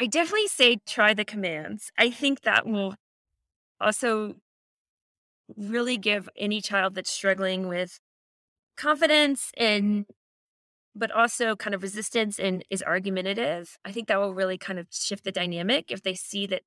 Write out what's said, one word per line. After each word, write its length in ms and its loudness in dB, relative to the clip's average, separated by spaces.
I 60 0
definitely 420 2
say 360 4
try 300 4
the 100 -2
commands. 720 -6
I 140 4
think 300 0
that 260 4
will 300 -2
also 540 0
really 400 -2
give 400 -2
any 240 -2
child 360 0
that's 140 -6
struggling 580 0
with 320 -6
confidence 800 4
and, 500 2
but 160 -4
also 420 2
kind 180 -6
of 100 -4
resistance 580 -2
and 280 -2
is 140 -4
argumentative. 1000 -2
I 80 -12
think 160 -8
that 100 4
will 160 0
really 240 0
kind 220 -6
of 100 -12
shift 320 -6
the 100 -6
dynamic 600 -2
if 100 -10
they 120 -2
see 340 -6
that 180 -4